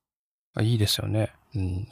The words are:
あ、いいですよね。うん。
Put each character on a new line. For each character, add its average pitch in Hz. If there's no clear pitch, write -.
あ、 -
い 113
い -
で 107
す -
よ 104
ね。 104
う 101
ん。 92